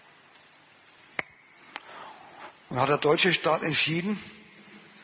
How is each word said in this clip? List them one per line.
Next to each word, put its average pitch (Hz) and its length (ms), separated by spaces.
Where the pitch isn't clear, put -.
Und 123 100
hat 139 100
der 147 80
deutsche 160 340
Staat 160 320
entschieden, 170 560